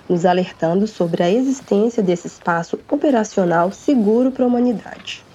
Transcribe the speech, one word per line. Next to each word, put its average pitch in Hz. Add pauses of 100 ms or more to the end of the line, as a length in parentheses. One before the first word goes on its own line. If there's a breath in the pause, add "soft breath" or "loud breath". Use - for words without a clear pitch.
nos 180
alertando 180
sobre 175
a 175
existência 233
desse 175
espaço - (120)
operacional 202
seguro 247
para 262
a -
humanidade. 240 (100)